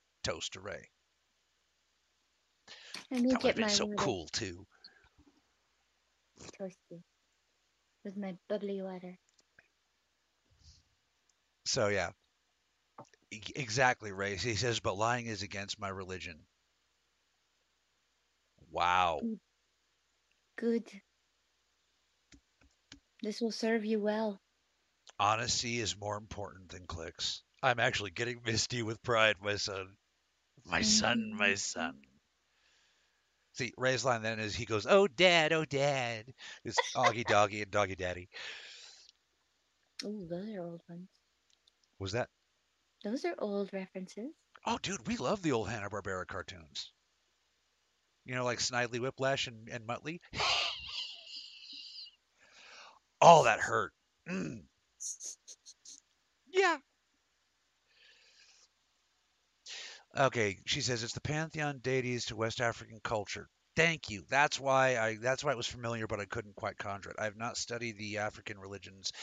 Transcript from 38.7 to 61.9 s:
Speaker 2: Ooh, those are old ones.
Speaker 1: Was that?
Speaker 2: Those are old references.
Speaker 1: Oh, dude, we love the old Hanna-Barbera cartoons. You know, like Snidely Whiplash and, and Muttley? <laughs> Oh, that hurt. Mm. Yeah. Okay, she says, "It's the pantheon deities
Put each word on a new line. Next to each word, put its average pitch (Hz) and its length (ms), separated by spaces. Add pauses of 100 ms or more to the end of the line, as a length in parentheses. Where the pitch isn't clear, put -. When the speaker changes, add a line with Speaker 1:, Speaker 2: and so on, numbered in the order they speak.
Speaker 2:
Ooh, 208 240
those 180 220
are 202 100
old 170 280
ones. 175 200 (880)
Speaker 1:
Was 95 140
that? 117 180 (760)
Speaker 2:
Those 220 200
are 349 140
old 202 340
references. 196 600 (320)
Speaker 1:
Oh, 233 120
dude, - 280
we 233 100
love 185 260
the 160 100
old 110 160
Hanna-Barbera 101 580
cartoons. 85 640 (1300)
You 127 80
know, 127 100
like 120 140
Snidely 120 420
Whiplash 135 460
and, 113 220
and 117 180
Muttley? 147 340 (120)
<laughs> - 80 (2750)
Oh, 156 240
that 107 160
hurt. 110 320 (360)
Mm. 156 360 (1900)
Yeah. 370 260 (3500)
Okay, 117 500
she - 160
says, 117 200
"It's 117 120
the - 60
pantheon 151 580
deities 123 480